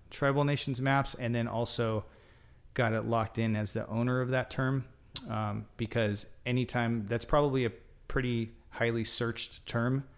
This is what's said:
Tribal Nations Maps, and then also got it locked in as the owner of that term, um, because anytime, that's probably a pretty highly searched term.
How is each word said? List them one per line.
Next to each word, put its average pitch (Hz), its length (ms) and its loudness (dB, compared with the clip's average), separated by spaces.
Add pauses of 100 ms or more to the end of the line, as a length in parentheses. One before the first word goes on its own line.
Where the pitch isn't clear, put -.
(100)
Tribal 143 340 2
Nations 143 340 0
Maps, 135 360 2
and 120 200 -2
then 117 140 0
also 113 560 0 (680)
got 113 180 2
it 113 140 0
locked 113 320 0
in 113 180 2
as 107 160 -2
the 110 160 -4
owner 123 320 2
of 123 80 -2
that 127 220 0
term, 131 340 0 (420)
um, 107 380 -2 (140)
because 110 480 0 (180)
anytime, 120 600 0
that's 117 180 -2
probably 139 400 4
a 110 80 0 (360)
pretty 120 440 0 (160)
highly 117 360 0
searched - 600 -4
term. 127 400 0 (140)